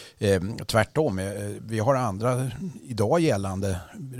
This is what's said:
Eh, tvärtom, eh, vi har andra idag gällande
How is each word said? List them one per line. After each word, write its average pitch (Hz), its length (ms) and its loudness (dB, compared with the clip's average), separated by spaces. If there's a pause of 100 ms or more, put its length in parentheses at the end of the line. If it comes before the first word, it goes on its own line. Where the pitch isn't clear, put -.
(180)
Eh, 98 240 4 (240)
tvärtom, 113 540 2
eh, 98 120 -4 (300)
vi 110 180 -4
har 127 160 4
andra 123 560 0 (320)
idag 120 360 2
gällande 98 600 0 (400)